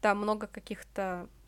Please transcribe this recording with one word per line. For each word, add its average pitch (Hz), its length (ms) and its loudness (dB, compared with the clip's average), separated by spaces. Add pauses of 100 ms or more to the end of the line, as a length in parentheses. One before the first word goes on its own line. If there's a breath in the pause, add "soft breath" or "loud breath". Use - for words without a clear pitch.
Там 208 180 6
много 214 280 0
каких-то 190 800 -6 (200)